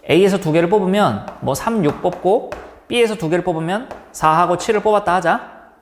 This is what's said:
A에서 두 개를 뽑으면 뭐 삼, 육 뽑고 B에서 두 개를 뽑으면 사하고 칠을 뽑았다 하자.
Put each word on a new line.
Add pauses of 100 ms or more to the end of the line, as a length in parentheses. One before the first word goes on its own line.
A에서
두
개를
뽑으면 (160)
뭐
삼,
육
뽑고 (360)
B에서
두
개를
뽑으면 (240)
사하고
칠을
뽑았다
하자. (300)